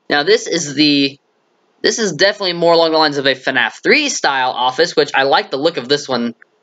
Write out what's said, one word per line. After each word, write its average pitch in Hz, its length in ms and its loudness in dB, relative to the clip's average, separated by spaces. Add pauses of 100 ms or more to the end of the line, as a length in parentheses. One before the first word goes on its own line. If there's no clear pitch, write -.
Now, 143 140 0
this 208 240 2
is 147 280 -6
the... 143 440 2 (640)
This 220 160 0
is 208 140 -2
definitely 190 420 0
more 170 180 2
along 165 200 4
the 160 60 2
lines 147 200 0
of 139 80 -4
a 131 80 2
fnaf 131 480 -2
three 277 260 2
style 135 420 -2
office, 131 460 -2
which 147 180 2
I 135 100 2
like 165 260 2
the 139 80 -4
look 156 180 -2
of 120 120 -8
this 143 200 -2
one 120 260 -4 (280)